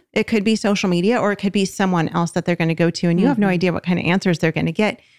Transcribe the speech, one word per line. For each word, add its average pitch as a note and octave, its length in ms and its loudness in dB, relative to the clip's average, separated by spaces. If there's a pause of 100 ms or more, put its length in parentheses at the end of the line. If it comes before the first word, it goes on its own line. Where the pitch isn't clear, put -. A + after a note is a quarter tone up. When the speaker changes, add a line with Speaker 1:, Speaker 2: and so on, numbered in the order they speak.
(140)
Speaker 1:
It G#3+ 140 0
could A3 160 0
be A3 120 2
social G3+ 320 0
media, F3+ 320 2
or G3+ 120 0
it G3 60 -4
could G3 140 -2
be G3 140 0
someone F3+ 440 0
else E3+ 240 -2
that F3 120 -2
they're F3 100 0
gonna E3 200 0
go E3+ 160 2
to. - 160 -2
And E3+ 120 2
you G3+ 60 4
have C4+ 140 2
no G3+ 80 2
Speaker 2:
Mm-hmm. F#3 60 2
Speaker 1:
idea F3 200 0
what E3+ 80 -6
kind F3 160 0
of - 80 -4
answers F3+ 320 0
they're D#3+ 140 0
gonna E3 200 -2
get. G#3+ 280 -2 (200)